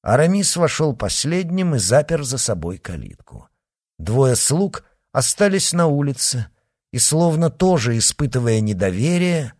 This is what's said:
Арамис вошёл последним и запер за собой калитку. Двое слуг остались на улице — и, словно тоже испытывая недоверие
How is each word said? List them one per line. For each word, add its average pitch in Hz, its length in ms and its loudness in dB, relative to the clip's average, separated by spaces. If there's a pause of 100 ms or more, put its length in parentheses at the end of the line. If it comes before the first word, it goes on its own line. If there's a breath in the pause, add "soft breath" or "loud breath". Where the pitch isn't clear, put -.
Арамис 170 540 2
вошёл 160 400 0
последним 170 760 -2
и 123 40 0
запер 143 460 0
за 127 140 -6
собой 90 400 -4
калитку. - 680 -14 (500)
Двое 117 360 2
слуг 170 500 0 (280)
остались 196 600 0
на 170 140 2
улице — 143 640 -2 (440)
и, 123 60 -6
словно 160 520 2
тоже 123 480 2
испытывая 120 640 0
недоверие 120 1000 0